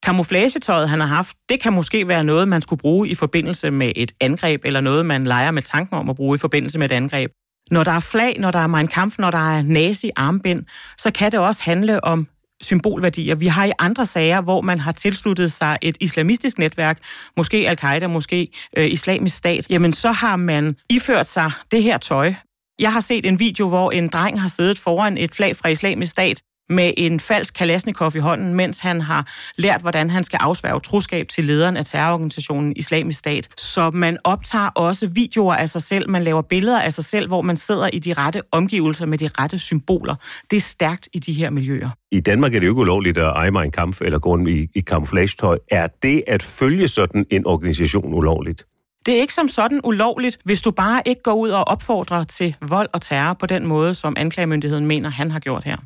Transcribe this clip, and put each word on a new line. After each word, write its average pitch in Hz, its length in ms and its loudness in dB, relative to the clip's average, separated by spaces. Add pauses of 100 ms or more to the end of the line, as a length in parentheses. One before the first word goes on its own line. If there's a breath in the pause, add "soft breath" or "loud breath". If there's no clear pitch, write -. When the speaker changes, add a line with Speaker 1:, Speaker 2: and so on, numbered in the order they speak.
Speaker 1:
Camouflagetøjet, 185 840 2
han 156 120 2
har 151 60 2
haft, 156 300 -2 (120)
det 262 120 0
kan 226 120 2
måske 185 360 0
være 170 160 2
noget, 160 240 4
man 170 120 2
skulle 151 200 -4
bruge 180 280 2
i 170 60 -2
forbindelse 160 560 -2
med 135 260 0
et 117 240 -4
angreb, 147 440 0
eller 139 160 0
noget, 139 260 2
man 135 180 0
leger 127 260 2
med 151 120 -2
tanken 175 340 -2
om 143 140 -2
at 131 60 -2
bruge 139 180 2
i 143 40 0
forbindelse 147 400 -2
med 139 120 0
et 135 40 0
angreb. 131 360 -2 (400)
Når 170 140 4
der 170 80 0
er 165 80 2
flag, 226 400 0
når 190 100 0
der 175 80 0
er 165 80 2
Mein 160 220 2
Kampf, 190 300 -2
når 185 120 2
der 160 260 0
er 151 60 0
nazi-armbind, 170 1000 0 (360 loud breath)
så 220 120 0
kan 208 220 0
det 226 80 2
også 196 240 2
handle 196 400 2
om 165 220 2 (360)
symbolværdier. 175 720 0
Vi 160 120 0
har 180 180 2
i 202 140 2
andre 214 280 0
sager, 170 340 2
hvor 180 200 0
man 180 200 0
har 151 120 -2
tilsluttet 190 600 -2
sig 151 300 -2
et 165 180 -2
islamistisk 170 580 0
netværk, 160 400 0 (380 loud breath)
måske 180 320 2
Al-Qaida, 160 380 0
måske, 175 420 -2 (280 loud breath)
øh, 156 160 2
Islamisk 185 440 -2
Stat, - 340 -2
jamen 175 220 4
så 233 200 0
har 208 240 0
man 156 400 0 (140)
iført 240 380 2
sig 160 220 0 (200)
det 226 120 4
her 214 160 2
tøj. 151 360 0 (440)
Jeg 214 140 2
har 226 80 2
set 214 260 -2
en 190 120 4
video, 202 300 2
hvor 180 220 2
en 170 180 0
dreng 185 320 -2
har 190 80 0
siddet 185 300 0
foran 190 400 0
et 165 160 -4
flag 196 220 -2
fra - 120 -4
Islamisk 175 420 -2
Stat - 320 -2 (260)
med 175 280 4
en 165 240 0
falsk 202 340 -2
Kalashnikov 175 600 0
i 160 40 -4
hånden, 170 360 0
mens 180 260 -2
han 175 200 -2
har 151 320 -2 (240 loud breath)
lært, 196 240 2
hvordan 165 300 0
han 180 140 0
skal - 180 -4
afsværge 160 380 -2
troskab 185 480 -2
til - 160 -2
lederen 156 320 2
af 156 80 -2
terrororganisationen 151 920 -2
Islamisk 156 420 -2
Stat. - 380 -6
Så - 340 -2
man 170 340 0
optager 202 420 0
også 180 400 -2
videoer 190 480 2
af 160 140 0
sig 160 140 -6
selv, 196 280 -4
man 185 120 2
laver 160 200 2
billeder 202 380 2
af 160 120 -2
sig 156 120 -6
selv, 208 240 -4
hvor 175 140 0
man 175 140 0
sidder - 360 0
i - 60 -4
de 170 140 -4
rette 160 300 -2 (100)
omgivelser 165 540 0
med 156 120 -2
de 151 200 -2
rette 151 200 -2
symboler. 165 560 -2 (360 loud breath)
Det 214 60 2
er 202 40 4
stærkt 175 520 -4
i 180 60 -4
de 165 140 -6
her 156 180 -2
miljøer. 135 400 -4 (220)
Speaker 2:
I 98 80 4
Danmark 117 340 4
er 107 60 4
det 87 60 4
jo 95 60 4
ikke 127 80 2
ulovligt 90 380 2
at 82 60 4
eje 80 260 2
Mein 85 200 2
Kampf 87 300 -4
eller 76 180 0
gå 87 120 0
rundt 87 180 2
i, 80 260 0
i 98 60 -2
camouflagetøj. 87 800 0 (120)
Er 85 160 2 (160)
det 139 240 2
at 95 160 0
følge 160 460 0
sådan 101 420 0
en 95 160 0
organisation 82 680 0
ulovligt? 80 520 0 (400)
Speaker 1:
Det 240 100 4
er 233 40 4
ikke 285 140 -2
som 311 140 2
sådan 240 360 0
ulovligt, 233 600 0
hvis 190 180 0
du 233 80 2
bare 214 340 0
ikke 247 180 -2
går 220 120 2
ud 220 160 0
og 196 180 0
opfordrer 185 560 -2
til 165 380 -4
vold 175 300 0
og 170 100 -4
terror 151 320 0
på 185 120 -6
den 180 200 -2
måde, 160 280 2
som 151 220 -4
anklagemyndigheden 151 720 -2
mener, 151 240 0
han 143 200 -4
har 156 100 -4
gjort 135 240 -6
her. 143 220 -6